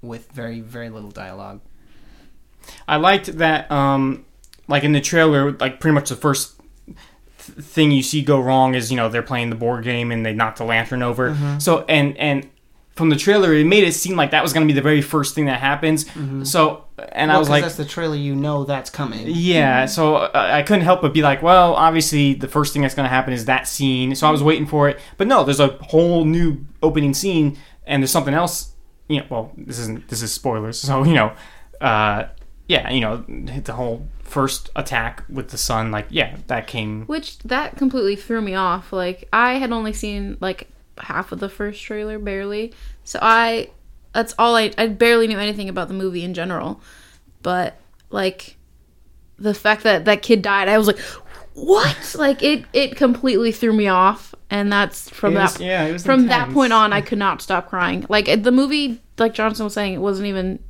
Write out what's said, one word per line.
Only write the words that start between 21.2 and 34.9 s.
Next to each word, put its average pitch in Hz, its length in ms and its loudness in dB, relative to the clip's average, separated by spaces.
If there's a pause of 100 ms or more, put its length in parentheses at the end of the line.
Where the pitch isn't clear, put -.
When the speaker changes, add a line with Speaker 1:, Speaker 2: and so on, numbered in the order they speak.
Speaker 2:
like, 139 200 2
"Well, 175 320 6
obviously 156 600 4
the 139 140 -8
first 147 260 0
thing 147 80 0
that's 135 120 0
gonna 135 140 0
happen 131 240 0
is 117 140 -6
that 127 200 2
scene." 131 480 0
So 156 120 0
I 151 40 6
was 147 120 2
waiting 151 240 4
for 147 240 2
it, 139 100 -8 (160)
but 196 100 0
no, 240 160 4
there's 135 160 2
a 143 100 6 (120)
whole 170 460 4
new 160 380 2 (180)
opening 147 320 2
scene, 156 420 0 (300)
and 143 160 0
there's 131 100 0
something 139 220 0
else. - 380 -4 (360)
You 147 120 -2
know, - 100 -14
well, 113 260 -8
this - 240 -12
isn't, 113 280 -10
this 113 140 -8
is 110 100 -6
spoilers, 113 460 -6
so, 135 240 0
you 165 120 4
know, 110 180 4 (480)
uh, 107 440 0 (440)
yeah, 165 220 -2
you 127 100 0
know, 113 260 -4
the 127 460 -10
whole 117 340 -8 (160)
first - 540 -4
attack 120 520 -4